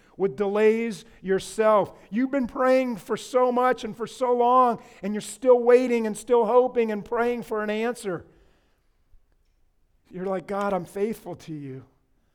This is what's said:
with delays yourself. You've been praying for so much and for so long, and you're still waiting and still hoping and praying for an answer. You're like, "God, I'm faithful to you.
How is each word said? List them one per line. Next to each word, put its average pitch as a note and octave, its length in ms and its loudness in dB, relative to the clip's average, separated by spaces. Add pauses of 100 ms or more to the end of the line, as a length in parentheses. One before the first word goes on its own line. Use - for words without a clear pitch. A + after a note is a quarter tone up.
(160)
with G3 220 -4
delays G#3+ 680 0 (180)
yourself. G3 720 0 (200)
You've B3+ 200 -2
been C4+ 160 0
praying C4 500 0
for G#3 200 -6
so B3+ 340 0
much B3+ 320 0
and A3 140 -10
for A3+ 80 -8
so B3 280 -2
long, A#3+ 460 4 (220)
and G3+ 120 -6
you're G#3 80 -6
still B3 380 4
waiting A#3+ 460 4
and G#3+ 100 -4
still A#3+ 300 2
hoping A#3+ 460 2
and G#3 120 -6
praying A#3+ 400 -4
for G#3+ 200 -6
an G#3+ 80 -6
answer. A3 520 -4 (1900)
You're F#3 180 -8
like, F#3 200 -6
"God, G3+ 240 -4
I'm F3 140 -4
faithful G#3+ 520 -6
to - 160 -14
you. C3+ 300 -14 (520)